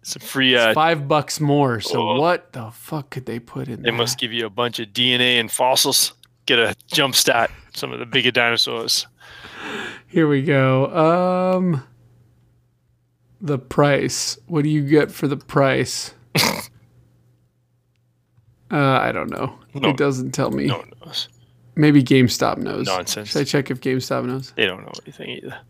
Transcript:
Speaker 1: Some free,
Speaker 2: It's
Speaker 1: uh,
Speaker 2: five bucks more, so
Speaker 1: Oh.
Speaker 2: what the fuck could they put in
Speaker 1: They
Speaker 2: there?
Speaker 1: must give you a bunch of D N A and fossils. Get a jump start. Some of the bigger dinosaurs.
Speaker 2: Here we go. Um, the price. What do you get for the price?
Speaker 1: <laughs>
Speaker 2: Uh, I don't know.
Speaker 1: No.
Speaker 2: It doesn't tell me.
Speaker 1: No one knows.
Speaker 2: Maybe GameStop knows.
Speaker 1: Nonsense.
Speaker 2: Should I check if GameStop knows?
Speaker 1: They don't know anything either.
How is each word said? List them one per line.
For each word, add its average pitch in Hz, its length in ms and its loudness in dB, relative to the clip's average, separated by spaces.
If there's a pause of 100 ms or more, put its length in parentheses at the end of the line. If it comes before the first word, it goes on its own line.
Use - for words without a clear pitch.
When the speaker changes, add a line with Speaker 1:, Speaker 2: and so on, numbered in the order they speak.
Speaker 1:
Some - 200 -12
free, 131 340 2
Speaker 2:
It's 120 80 6
Speaker 1:
uh, 110 100 4
Speaker 2:
five 156 340 2
bucks 147 320 -2
more, 143 420 2
so 165 200 -4
Speaker 1:
Oh. - 180 0
Speaker 2:
what 170 340 -2
the 113 180 -12
fuck - 400 -12
could 127 160 -12
they 117 100 -8
put 131 300 -10
in 117 160 -10
Speaker 1:
They 117 60 2
Speaker 2:
there? 117 40 -2
Speaker 1:
must 117 240 -2
give 113 160 -8
you 117 140 -4
a - 20 -10
bunch 120 300 -4
of 107 120 -10
D 123 220 0
N 123 80 0
A 123 160 2
and 113 140 -2
fossils. 131 640 0 (340)
Get 127 100 2
a 107 160 2 (140)
jump 139 260 0
start. 120 380 2 (240)
Some 131 180 -10
of 120 60 -10
the 123 80 -10
bigger 117 240 2
dinosaurs. 117 760 0 (1000)
Speaker 2:
Here 160 200 2
we 143 140 2
go. 135 460 4 (680)
Um, 175 260 0 (1600)
the 143 200 -2
price. 139 880 2
What 156 160 0
do 151 60 2
you 151 120 2
get 143 300 4
for - 160 -4
the 143 100 -2
price? 135 760 0 (180)
Speaker 1:
<laughs> - 80 0 (2250)
Speaker 2:
Uh, 135 300 2
I 117 100 0
don't 95 180 -4
know. - 240 -6 (200)
Speaker 1:
No. 139 160 -8
Speaker 2:
It 135 80 -12
doesn't 135 340 -2
tell 123 200 -2
me. 139 160 -4
Speaker 1:
No 104 100 -2
one - 140 -16 (120)
knows. - 240 -10 (480)
Speaker 2:
Maybe 147 280 6
GameStop 123 540 4
knows. 98 300 -6
Speaker 1:
Nonsense. 95 440 -4
Speaker 2:
Should 151 100 -2
I - 20 0
check 139 260 -2
if 123 120 -6
GameStop 127 440 -2
knows? 131 300 -8
Speaker 1:
They 110 100 2
don't 92 180 -4
know - 80 -18 (140)
anything - 240 -16
either. - 280 -14 (120)